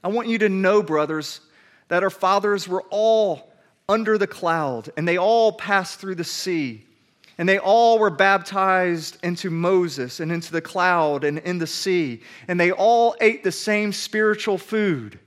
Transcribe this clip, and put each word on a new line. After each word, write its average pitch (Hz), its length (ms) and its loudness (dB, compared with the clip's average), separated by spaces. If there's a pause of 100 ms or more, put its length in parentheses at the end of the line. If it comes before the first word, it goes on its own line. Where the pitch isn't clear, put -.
"I 175 40 -6
want 226 200 -4
you 226 120 -2
to 214 100 2
know, 190 320 2
brothers, 156 600 -2 (480)
that 175 120 0
our 190 80 2
fathers 196 580 0
were 180 220 -4
all 214 640 0 (340)
under 214 300 0
the 196 80 -2
cloud, 143 720 -4
and 160 100 -2
they 175 100 0
all 220 340 4
passed 196 480 -4
through 190 160 -8
the 170 80 -6
sea, 139 600 -6 (540)
and 170 100 -2
they 190 120 4
all 226 400 4
were 214 100 2
baptized 185 1120 0
into 175 280 -4
Moses 165 680 -2
and 160 120 -6
into 165 200 -8
the 165 100 -4
cloud 165 640 0
and 147 160 -2
in 175 200 -6
the 160 80 -4
sea, 160 540 -2 (260)
and 175 120 -2
they 175 120 4
all 233 500 4
ate 220 220 2
the 185 80 -2
same 208 420 -2
spiritual 214 640 -2
food 175 680 -4